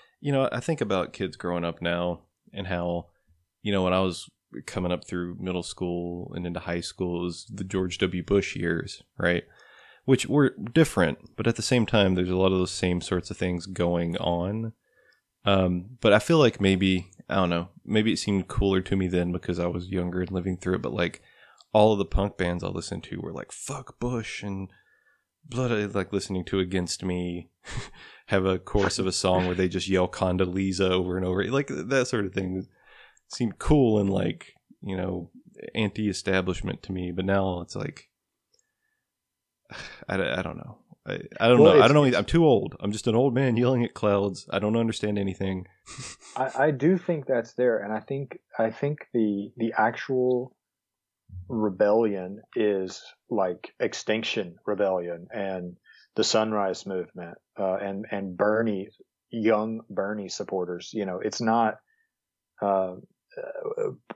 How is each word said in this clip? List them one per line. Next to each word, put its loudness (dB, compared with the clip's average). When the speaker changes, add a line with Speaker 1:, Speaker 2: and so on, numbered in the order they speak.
Speaker 1:
you -2
know, 2
I -4
think -2
about -2
kids -4
growing -4
up -6
now -2
and -8
how, -4
you -2
know, 2
when 2
I 4
was -2
coming -4
up -6
through -6
middle -4
school -6
and -6
into -6
high -4
school, -4
it -2
was -8
the -8
George -2
W. -2
Bush 2
years, -4
right? 2
Which 4
were 4
different, 2
but -2
at 0
the -6
same 2
time, 4
there's 0
a 0
lot 4
of 4
those 0
same 0
sorts -2
of -8
things -2
going 0
on. -2
Um, 2
but 8
I 8
feel 4
like 4
maybe, 2
I -2
don't 2
know, -2
maybe 2
it -2
seemed 0
cooler 2
to -2
me 0
then 0
because -4
I 0
was -6
younger -4
and -4
living -4
through -2
it, -4
but, -6
like, -4
all 8
of 0
the 0
punk -2
bands -2
I -6
listened -8
to -10
were -10
like, -12
"Fuck -14
Bush," -6
and -6
blood, -2
uh, 0
like, -2
listening -2
to 0
Against -2
Me, -4
<laughs> -20
have 2
a 2
chorus 0
of 0
a 0
song 2
where 0
they 2
just -4
yell 2
Condoleezza 0
over 0
and -2
over. 0
Like, -2
that -2
sort -2
of -8
thing -4
seemed -4
cool 4
and, 2
like, -4
you -8
know, -6
anti-establishment -2
to -10
me, -4
but -4
now 2
it's -14
like, -8
<sighs> -20
I, -2
I -4
don't -8
know. -16
I, -6
I 6
don't 10
Speaker 2:
Well, 12
Speaker 1:
know. 12
I 10
Speaker 2:
it's, 8
Speaker 1:
don't 6
know. 8
Speaker 2:
it's 4
Speaker 1:
I'm 2
too 4
old. 4
I'm -2
just -4
an 2
old 4
man 2
yelling 4
at -10
clouds. 0
I 0
don't 2
understand 0
anything. -4
<laughs> -18
Speaker 2:
I, -2
I 4
do 4
think -2
that's -2
there, 2
and -4
I -4
think, -8
I 2
think -6
the, 0
the -2
actual 0
rebellion 2
is, -2
like, -4
Extinction -4
Rebellion -2
and -6
the 0
Sunrise 0
Movement, -8
uh, 0
and, -6
and -6
Bernie, 0
young 0
Bernie -4
supporters. -6
You -2
know, -6
it's -4
not, 2
uh, 0
uh, -6